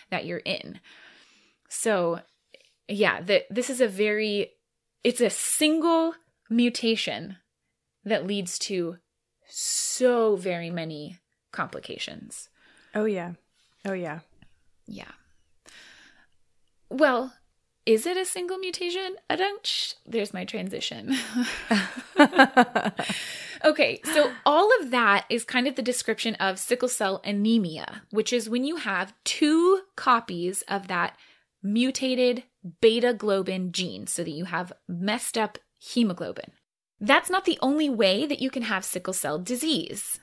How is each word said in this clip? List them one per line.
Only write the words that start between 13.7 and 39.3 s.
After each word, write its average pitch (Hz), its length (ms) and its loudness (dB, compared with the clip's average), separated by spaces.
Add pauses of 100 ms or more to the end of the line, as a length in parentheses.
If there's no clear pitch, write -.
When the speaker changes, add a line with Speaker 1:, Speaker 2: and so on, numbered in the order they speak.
Speaker 2:
Oh, 196 100 -4
yeah. 165 260 -6 (680)
Speaker 1:
Yeah. - 240 -14 (1800)
Well, 262 440 2 (520)
is 220 200 4
it 359 120 -4
a 370 80 -2
single 359 320 -6
mutation? 370 580 -6 (140)
A - 80 -4
dunch. - 580 -4 (100)
There's 208 280 -4
my 180 120 -8
transition. - 680 -6 (1040)
<laughs> - 0 -
Speaker 2:
<laughs> 262 760 6 (720)
Speaker 1:
Okay, 302 400 2
so 294 280 2 (140)
all 330 240 6 (100)
of 269 120 -8
that 220 380 4
is 233 160 -2
kind 254 220 0
of 262 80 -2
the 269 60 -2
description 226 540 -2
of 190 220 0
sickle 247 300 0
cell 196 360 -2
anemia, 202 840 0
which 214 240 0
is 226 160 0
when 247 140 0
you 320 140 -2
have 196 360 -4 (100)
two 339 580 4 (140)
copies 196 680 0
of 190 240 -6
that 180 280 -2 (460)
mutated 247 840 2 (380)
beta 233 320 6
globin 190 580 0
gene, 131 360 -6
so - 160 -4
that 165 80 -8
you 156 140 -8
have 180 280 -6 (140)
messed 196 500 -4
up 214 220 -2 (180)
hemoglobin. 180 720 -2 (500)
That's 294 280 2
not 370 140 0
the 349 180 0
only 285 280 2
way 214 360 2
that 285 160 -4
you 262 80 0
can 254 140 -6
have 202 220 -2
sickle - 280 -4
cell 151 260 -2